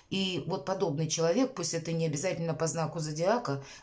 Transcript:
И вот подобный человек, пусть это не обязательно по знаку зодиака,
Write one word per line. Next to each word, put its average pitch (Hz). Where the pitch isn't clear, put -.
И 185
вот 190
подобный 170
человек, 185
пусть 170
это 165
не 165
обязательно 165
по 165
знаку 160
зодиака, 156